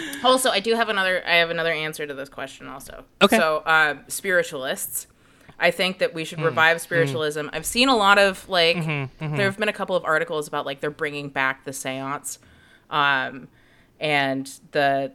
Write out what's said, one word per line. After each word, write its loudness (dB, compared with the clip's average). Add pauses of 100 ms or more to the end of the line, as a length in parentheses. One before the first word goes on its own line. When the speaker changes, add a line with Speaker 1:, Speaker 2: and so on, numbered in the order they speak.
(240)
Speaker 1:
Also, 4
I 2
do 0
have 0
another, 0
I 4
have 4
another -2
answer -6
to -8
this -10
question -14
also. -16 (160)
Speaker 2:
Okay. 6
Speaker 1:
So, 2
uh, 2 (100)
spiritualists. -4 (540)
I 4
think -2
that -2
we -6
should -12
Speaker 2:
Mm. 0
Speaker 1:
revive 4
Speaker 2:
Mm. -10
Speaker 1:
spiritualism. -2
I've -8
seen 2
a 4
lot 6
of, 2
like, 4
Speaker 2:
Mm-hmm, -4
mm-hmm. -4
Speaker 1:
there 2
have -2
been 0
a -2
couple -4
of 0
articles -2
about, -6
like, -8
they're -2
bringing -6
back -2
the -10
seance. -8 (500)
Um, 0 (520)
and -2 (200)
the, 0